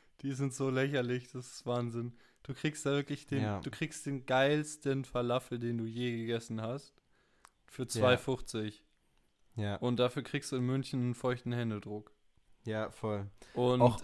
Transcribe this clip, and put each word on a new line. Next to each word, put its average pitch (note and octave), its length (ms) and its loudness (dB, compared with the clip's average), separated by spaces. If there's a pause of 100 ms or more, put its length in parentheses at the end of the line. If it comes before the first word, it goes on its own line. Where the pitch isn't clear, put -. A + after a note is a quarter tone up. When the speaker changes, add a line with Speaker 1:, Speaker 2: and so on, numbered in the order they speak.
(220)
Speaker 1:
Die C#3 100 -2
sind C3 200 0
so C3+ 180 0
lächerlich, B2+ 600 0
das B2+ 140 -10
ist - 200 -16
Wahnsinn. A#2+ 460 -2 (300)
Du C#3+ 120 -8
kriegst - 320 -4
da C#3 40 4
wirklich C#3+ 360 0
den, - 160 0
Speaker 2:
Ja. G#2 180 0
Speaker 1:
du - 100 -6
kriegst - 360 -6
den C3+ 200 -4
geilsten C3+ 800 2
Falafel, B2 540 0
den A#2+ 200 -2
du A2+ 60 -2
je A#2 320 -2
gegessen A2+ 460 -4
hast, B2 320 -6 (720)
für - 160 -8
Speaker 2:
Ja. B2 60 -4
Speaker 1:
zwei B2 300 6
fünfzig. A2 640 -4 (720)
Speaker 2:
Ja. G2+ 200 -2
Speaker 1:
Und A#2+ 220 0
dafür B2 240 2
kriegst - 300 -6
du C3+ 40 0
in B2 100 0
München C3 340 0
einen B2 140 0
feuchten B2 380 -2
Händedruck. G#2+ 600 -4 (520)
Speaker 2:
Ja, A2 260 -2
voll. G#2 360 -4 (280)
Speaker 1:
Und B2 260 6
Speaker 2:
Auch, B2 240 8